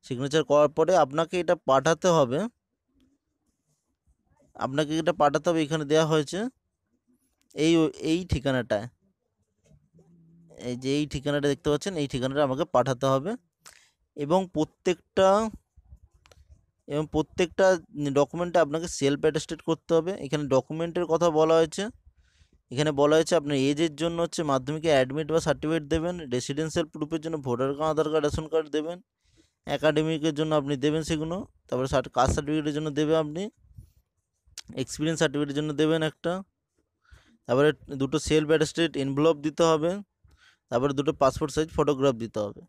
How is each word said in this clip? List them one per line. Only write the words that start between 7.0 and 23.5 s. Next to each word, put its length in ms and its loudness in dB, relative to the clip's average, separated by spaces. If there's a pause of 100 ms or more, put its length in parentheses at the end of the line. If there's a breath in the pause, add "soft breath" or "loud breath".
এই, 180 2 (380)
এই 100 2 (120)
ঠিকানাটায়। 540 0 (1800)
এই 80 -6
যে 220 -6
এই 80 -2
ঠিকানাটা 420 -4
দেখতে 220 -2
পাচ্ছেন, 260 -2
এই 120 -2
ঠিকানাটা 400 -2
আমাকে 160 -2
পাঠাতে 420 0
হবে। 240 0 (840 soft breath)
এবং 240 0 (120)
প্রত্যেকটা, 760 0 (1600)
এবং 240 -2
প্রত্যেকটা 540 0 (520)
ডকুমেন্টে 400 0
আপনাকে 300 0
সেলফ 320 0
অ্যাটেস্টেড 420 -2
করতে 320 -4
হবে। 180 0
এখানে 340 -4
ডকুমেন্টের 600 0
কথা 240 2
বলা 240 4
হয়েছে, 280 2 (920)
এখানে 200 0
বলা 240 4
হয়েছে 200 2
আপনার 200 0